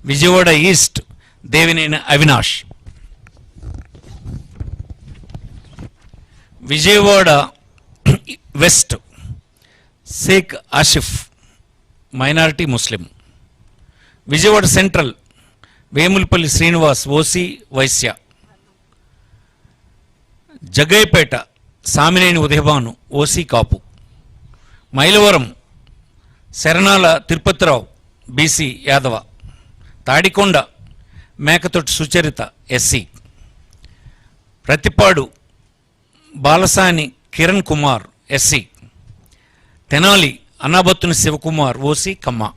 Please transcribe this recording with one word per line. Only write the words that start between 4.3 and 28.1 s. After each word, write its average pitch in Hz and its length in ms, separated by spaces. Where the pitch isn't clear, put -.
విజయవాడ 196 580
వెస్ట్ - 320
షేక్ - 460
ఆసిఫ్, - 320
మైనారిటీ 156 520
ముస్లిం. 101 280
విజయవాడ 190 380
సెంట్రల్ 175 360
వేములపల్లి 175 600
శ్రీనివాస్, 165 480
ఓసీ 175 260
వైశ్య. 131 300
జగ్గయ్యపేట 165 600
సామినేని 175 600
ఉదయభాను, 143 460
ఓసీ 151 220
కాపు. 117 240
మైలవరం 185 480
శరణాల 190 440
తిరుపతిరావు, 165 560